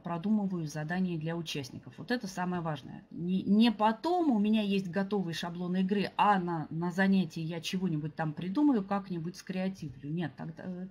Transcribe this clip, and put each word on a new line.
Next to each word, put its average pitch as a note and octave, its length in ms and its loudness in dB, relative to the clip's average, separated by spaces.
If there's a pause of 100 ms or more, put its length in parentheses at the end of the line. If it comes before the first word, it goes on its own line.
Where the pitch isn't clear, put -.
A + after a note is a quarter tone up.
продумываю F3+ 600 0
задания E3+ 520 -2
для D#3+ 160 -2
участников. D3+ 640 -8
Вот E3+ 140 -14
это B3 160 0
самое F3+ 340 -2
важное. D#3+ 500 -6
Не, F3+ 320 -2
не G#3+ 300 6
потом D4 580 2
у A3+ 80 4
меня G#3+ 220 4
есть G3 300 0
готовый G3 420 -2
шаблон F3 440 -4
игры, F#3+ 420 2
а G3 200 6
на, E3+ 300 -2
на E3+ 240 -2
занятии F#3+ 480 4
я E3 220 -4
чего-нибудь D#3+ 520 -2
там D#3 200 -2
придумаю, G#3 500 4
как-нибудь F3+ 520 -4
скреативлю. F3+ 760 -6
Нет, E3+ 260 -2
тогда, D#3+ 300 -12
э, F#3 240 -8